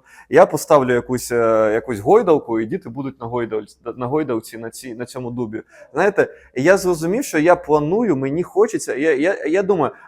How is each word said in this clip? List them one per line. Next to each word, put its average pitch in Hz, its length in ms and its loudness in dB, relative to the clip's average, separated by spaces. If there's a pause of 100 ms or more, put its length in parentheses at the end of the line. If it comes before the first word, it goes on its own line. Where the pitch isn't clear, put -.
(300)
я 165 160 8
поставлю 143 480 2
якусь, 120 380 -2
е, 113 420 2
якусь 113 260 -4
гойдалку, 151 600 2
і 113 60 -2
діти 156 240 -8
будуть 135 300 -10
на 117 80 -10
гойдаль-, 110 720 -8
на 123 100 -6
гойдалці 127 500 -4
на 117 120 -12
цій, 123 260 -14
на 123 100 -10
цьому 123 260 -10
дубі. 117 300 -8 (320)
Знаєте, 160 340 0 (260)
і 127 100 -4
я 190 140 4
зрозумів, 180 460 -2
що 165 160 -4
я 170 160 4
планую, 165 600 0
мені 139 280 -4
хочеться, 175 520 -2
я, 147 200 0
я, 156 300 -2
я 175 180 0
думаю, 175 280 0 (160)